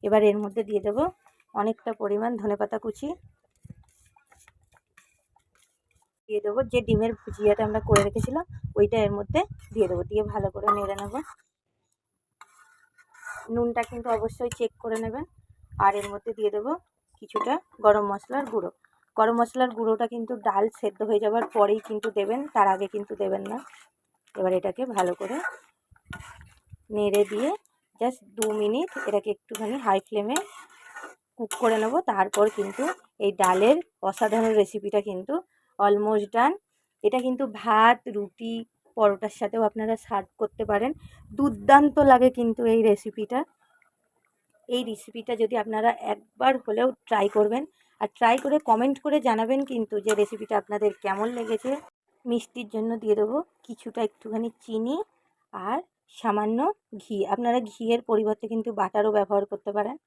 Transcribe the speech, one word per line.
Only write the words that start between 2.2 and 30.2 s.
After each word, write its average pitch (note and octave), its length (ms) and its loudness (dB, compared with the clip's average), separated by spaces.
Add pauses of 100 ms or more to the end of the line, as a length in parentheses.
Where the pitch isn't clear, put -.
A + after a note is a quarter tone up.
ধনেপাতা G#3 440 -2
কুচি, A#3 240 -8 (3250)
দিয়ে G#3 180 -2
দেবো G#3+ 140 -2 (120)
যে B3 60 2 (100)
ডিমের A3+ 320 2
ভুজিয়াটা G#3 480 0
আমরা G#3+ 200 -2
করে G3+ 200 6
রেখেছিলাম, C4 360 -4 (340)
ওইটা G#3 280 2
এর G3+ 120 0
মধ্যে G#3 220 -2 (340)
দিয়ে G#3+ 160 2
দেবো। F3+ 200 -2
দিয়ে G#3 120 0 (100)
ভালো G3+ 220 -2
করে G#3 220 -2
নেড়ে G3 240 -4
নেবো। G3+ 180 -6 (2250)
নুনটা A#3+ 360 0
কিন্তু A#3+ 260 -10
অবশ্যই A3+ 420 -4
চেক A3+ 140 -2 (100)
করে A3 220 -4
নেবেন। A#3 200 -6 (600)
আর G3 160 6
এর G3+ 120 -8
মধ্যে G#3 260 -10
দিয়ে G#3 180 0
দেবো A3+ 160 -4 (460)
কিছুটা - 360 -4 (300)
গরম G#3 260 6
মশলার G3+ 420 -4
গুঁড়ো। F3+ 180 -2 (460)
গরম A3+ 240 4
মশলার B3 360 0
গুঁড়োটা A3 380 0
কিন্তু A#3 180 -6 (140)
ডাল G3 180 2 (160)
সেদ্ধ G3+ 180 -4 (100)
হয়ে G#3 160 2
যাওয়ার A3 200 2 (120)
পরেই G#3 320 4
কিন্তু G#3+ 200 -4 (100)
দেবেন, G#3 220 -2 (140)
তার G#3 200 6
আগে F#3+ 200 -4
কিন্তু G3+ 180 -8 (100)
দেবেন G3 280 -2
না। A#3 80 -8 (760)
এবার F#3 240 0
এটাকে F#3+ 240 -4 (140)
ভালো F3+ 240 0
করে G3+ 160 -6 (1600)
নেড়ে G#3 260 2 (100)
দিয়ে A#3+ 180 0 (500)
just B3+ 200 -4 (160)
দু A3 100 -4 (140)
মিনিট A#3 300 -2 (180)
এটাকে G#3 260 -2
একটুখানি A3 500 -10
হাই G3 220 2
ফ্লেমে G#3+ 300 -4 (1000)